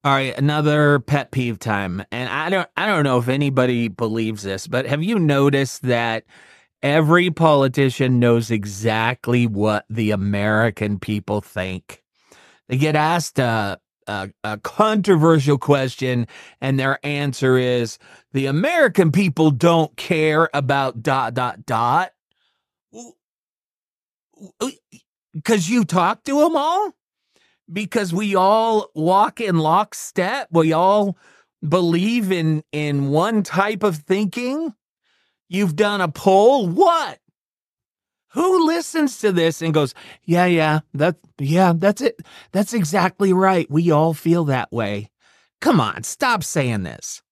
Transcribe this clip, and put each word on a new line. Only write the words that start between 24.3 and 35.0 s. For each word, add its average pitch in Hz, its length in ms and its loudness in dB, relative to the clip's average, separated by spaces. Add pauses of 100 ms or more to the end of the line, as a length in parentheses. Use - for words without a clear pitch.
w-, 262 200 -8 (680)
'cause 196 240 0
you 233 160 2
talk 175 400 -2
to 285 200 2
'em 330 120 0
all? 339 360 -2 (800)
Because 202 400 -4
we 202 220 -2
all 214 600 2
walk 190 460 2
in 190 180 2
lockstep. 190 920 0
We 160 220 2
all 196 440 2 (500)
believe 185 640 0
in, 160 300 0 (100)
in 143 360 -2
one 196 340 0
type 202 400 -2
of 190 140 0
thinking. 240 800 -4 (760)